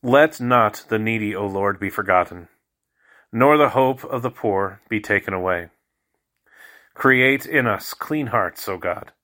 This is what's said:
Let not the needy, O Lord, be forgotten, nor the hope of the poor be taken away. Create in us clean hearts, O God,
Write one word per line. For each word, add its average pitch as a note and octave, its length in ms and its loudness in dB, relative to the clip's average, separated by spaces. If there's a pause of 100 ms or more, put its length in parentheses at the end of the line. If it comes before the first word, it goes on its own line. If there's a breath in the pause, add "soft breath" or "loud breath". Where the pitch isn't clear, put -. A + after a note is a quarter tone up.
Let C#3+ 380 4
not A#2+ 480 2
the A2 100 0
needy, G#2+ 360 -2
O G2+ 120 -4
Lord, G2 340 -4
be G2 100 -6
forgotten, F2+ 580 -2 (840 soft breath)
nor C3+ 260 4
the C#3+ 120 4
hope C3 340 0
of B2 180 -8
the B2 80 -4
poor G2 580 -4
be A2 120 -4
taken G2+ 340 -2
away. F2+ 340 -4 (1300 soft breath)
Create C3 500 2
in C3+ 220 0
us G#2 260 -4
clean D3+ 360 -6
hearts, G#2 400 -4
O F#2+ 100 -6
God, - 340 -8 (120)